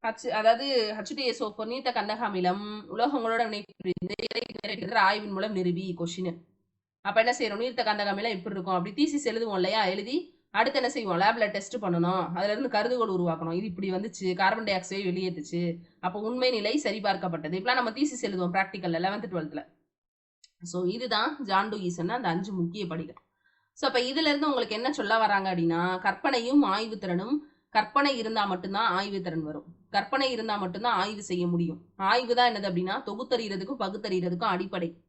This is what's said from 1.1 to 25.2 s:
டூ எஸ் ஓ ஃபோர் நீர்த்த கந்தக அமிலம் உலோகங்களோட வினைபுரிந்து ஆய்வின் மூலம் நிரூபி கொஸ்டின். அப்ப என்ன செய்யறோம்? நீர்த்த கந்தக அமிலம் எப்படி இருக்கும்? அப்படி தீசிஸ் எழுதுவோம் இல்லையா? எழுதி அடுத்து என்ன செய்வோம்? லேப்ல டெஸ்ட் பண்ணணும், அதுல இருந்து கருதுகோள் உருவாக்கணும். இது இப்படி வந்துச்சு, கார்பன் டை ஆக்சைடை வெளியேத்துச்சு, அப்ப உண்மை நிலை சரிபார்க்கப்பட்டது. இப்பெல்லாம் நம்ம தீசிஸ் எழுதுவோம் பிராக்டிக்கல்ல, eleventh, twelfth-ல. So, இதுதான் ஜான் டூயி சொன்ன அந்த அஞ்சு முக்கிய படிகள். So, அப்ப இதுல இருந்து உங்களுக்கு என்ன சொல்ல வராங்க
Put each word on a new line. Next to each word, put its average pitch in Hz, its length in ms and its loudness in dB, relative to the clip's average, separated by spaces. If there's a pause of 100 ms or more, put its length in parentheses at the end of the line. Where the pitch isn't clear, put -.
டூ 277 60 -2
எஸ் 233 200 0
ஓ 214 60 -2
ஃபோர் 220 200 -6
நீர்த்த 254 220 -2
கந்தக 214 340 -2
அமிலம் 190 380 0 (240)
உலோகங்களோட 226 560 2
வினைபுரிந்து 202 1600 -4
ஆய்வின் 202 340 2
மூலம் 202 200 -2
நிரூபி 180 280 0 (100)
கொஸ்டின். 170 380 -4 (720)
அப்ப 202 160 0
என்ன 233 140 4
செய்யறோம்? 220 280 -2
நீர்த்த 247 220 -2
கந்தக 208 280 0
அமிலம் 208 240 -2
எப்படி 196 200 -6
இருக்கும்? 185 220 0
அப்படி 190 160 -4
தீசிஸ் 285 360 2
எழுதுவோம் 220 300 -2
இல்லையா? 202 240 2
எழுதி 208 320 -2 (380)
அடுத்து 247 260 2
என்ன 247 100 0
செய்வோம்? 190 300 -2
லேப்ல 220 300 4
டெஸ்ட் 196 260 -6
பண்ணணும், 180 560 2
அதுல 190 200 0
இருந்து 233 180 -2
கருதுகோள் 226 440 2
உருவாக்கணும். 165 420 0
இது 202 100 -2
இப்படி 196 240 -4
வந்துச்சு, 190 440 -4
கார்பன் 220 340 2
டை 202 60 2
ஆக்சைடை 190 300 -4
வெளியேத்துச்சு, 180 580 -2 (380)
அப்ப 185 200 -4
உண்மை 247 300 0
நிலை 214 280 0
சரிபார்க்கப்பட்டது. 180 760 -2
இப்பெல்லாம் 240 240 0
நம்ம 233 160 -2
தீசிஸ் 277 300 -2
எழுதுவோம் 185 280 -2
பிராக்டிக்கல்ல, 185 460 0
eleventh, 202 260 -2
twelfth-ல. 156 360 -6 (1000)
So, 175 260 -6
இதுதான் 233 440 0 (120)
ஜான் 196 280 2
டூயி 185 180 -2
சொன்ன 175 280 -2
அந்த 233 100 0
அஞ்சு 190 240 0
முக்கிய 175 340 -2
படிகள். 165 320 -8 (600)
So, - 80 -6
அப்ப 254 140 4
இதுல 285 300 2
இருந்து 285 180 2
உங்களுக்கு 240 300 0
என்ன 254 140 0
சொல்ல 220 260 2
வராங்க 202 300 4